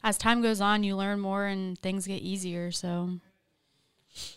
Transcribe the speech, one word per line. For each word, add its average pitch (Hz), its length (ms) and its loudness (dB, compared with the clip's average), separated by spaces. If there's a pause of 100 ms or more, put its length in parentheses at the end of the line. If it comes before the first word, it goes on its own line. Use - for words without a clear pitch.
as 214 140 2
time 233 240 4
goes 220 200 2
on, 208 220 4
you 196 120 2
learn 202 240 0
more 196 260 0
and 190 340 -4
things 190 260 -4
get 190 160 -6
easier, 175 500 -4
so. 175 480 -2 (1160)